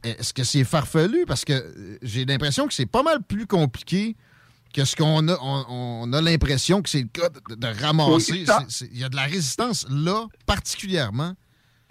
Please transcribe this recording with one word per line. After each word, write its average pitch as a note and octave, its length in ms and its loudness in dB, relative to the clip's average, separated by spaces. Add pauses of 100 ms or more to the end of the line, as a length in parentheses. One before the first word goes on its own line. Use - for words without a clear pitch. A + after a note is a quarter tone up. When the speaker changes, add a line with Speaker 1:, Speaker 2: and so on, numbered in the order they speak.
Speaker 1:
est-ce - 280 -6
que C3 100 -2
c'est C3+ 200 2
farfelu ? E3 640 2
Parce - 180 -4
que, D3 80 0
euh, G2+ 480 -8
j'ai B2+ 240 -4
l'impression D3 420 0
que - 60 -6
c'est C3 160 -2
pas A#3+ 140 4
mal D4+ 180 2
plus G#3 240 -6
compliqué F#3+ 680 0 (580)
que C#3+ 120 0
ce - 100 -2
qu'on D#3 320 4
a, F3 140 2
on, C3+ 240 -4 (420)
on B2 60 -2
a D3+ 80 2
l'impression E3 600 2
que C#3+ 80 -4
c'est C#3+ 120 0
le A#2 60 -4
cas E3+ 220 0
de, - 260 -16
de A2+ 300 -6
ramasser. D#3 480 4
Speaker 2:
Oui, F3+ 120 -4
ça. - 220 4
Speaker 1:
C'est, - 180 -10
c'est, - 60 -14
il A#2+ 80 -10
y B2+ 40 -4
a C3 60 -4
de B2+ 60 -6
la C3+ 80 -2
résistance F3+ 680 -2
là, F3 340 0 (220)
particulièrement. F3 840 -2 (580)